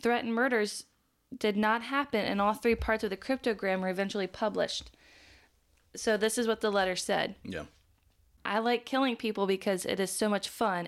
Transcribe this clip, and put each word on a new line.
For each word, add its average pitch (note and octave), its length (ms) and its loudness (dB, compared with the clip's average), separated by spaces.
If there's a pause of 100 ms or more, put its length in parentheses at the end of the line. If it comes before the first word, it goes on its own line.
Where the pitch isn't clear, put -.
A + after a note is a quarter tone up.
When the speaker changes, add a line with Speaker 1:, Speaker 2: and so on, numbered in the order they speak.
Speaker 1:
Threatened A3+ 340 0
murders A#3 520 0 (520)
did G#3+ 180 2
not G#3+ 260 2
happen, C4+ 420 0
and G3 160 0
all G#3 140 4
three A#3 200 2
parts A3 300 0
of G3+ 60 0
the F#3+ 60 -4
cryptogram G3+ 640 0
were F#3 80 0
eventually G3 380 -2
published. F#3 640 -2 (1040)
So A3 220 0
this A3 220 2
is A#3 100 2
what A3 120 0
the G#3+ 120 0
letter F#3 240 2
said. F#3+ 480 -2
Speaker 2:
Yeah. - 220 -8 (800)
Speaker 1:
I G3+ 160 0
like A#3 240 2
killing C4 320 2
people G#3+ 300 -2
because F#3+ 380 0
it F#3+ 140 0
is F#3+ 140 0
so G#3+ 160 0
much G3+ 200 0
fun. F#3 400 -2